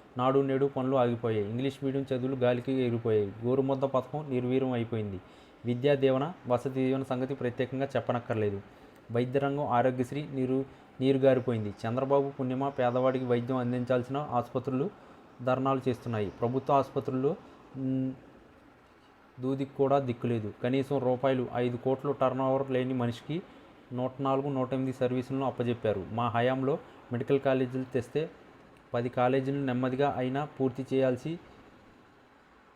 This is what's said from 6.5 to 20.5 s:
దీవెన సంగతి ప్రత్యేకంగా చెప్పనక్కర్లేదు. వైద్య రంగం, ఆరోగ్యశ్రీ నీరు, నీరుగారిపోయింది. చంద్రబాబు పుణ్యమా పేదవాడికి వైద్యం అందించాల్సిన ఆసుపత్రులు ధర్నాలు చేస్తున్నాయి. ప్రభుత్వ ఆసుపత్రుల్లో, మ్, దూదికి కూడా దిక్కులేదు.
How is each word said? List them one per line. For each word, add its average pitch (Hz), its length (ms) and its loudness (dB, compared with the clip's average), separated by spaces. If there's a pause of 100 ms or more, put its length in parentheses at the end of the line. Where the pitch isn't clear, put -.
దీవెన 131 340 0
సంగతి 131 320 -4
ప్రత్యేకంగా 131 640 -2
చెప్పనక్కర్లేదు. 110 640 0 (520)
వైద్య 127 260 0
రంగం, 139 280 0
ఆరోగ్యశ్రీ 127 680 0
నీరు, 131 320 0 (360)
నీరుగారిపోయింది. 127 760 4 (120)
చంద్రబాబు 135 440 2 (100)
పుణ్యమా 131 280 -2
పేదవాడికి 131 560 2
వైద్యం 123 320 0
అందించాల్సిన 123 600 0
ఆసుపత్రులు 131 720 -2 (520)
ధర్నాలు 131 460 2
చేస్తున్నాయి. 113 420 -2
ప్రభుత్వ 131 440 0
ఆసుపత్రుల్లో, 135 640 0 (400)
మ్, 131 360 -2 (1300)
దూదికి 135 340 -2
కూడా 139 240 4
దిక్కులేదు. 117 540 -2 (100)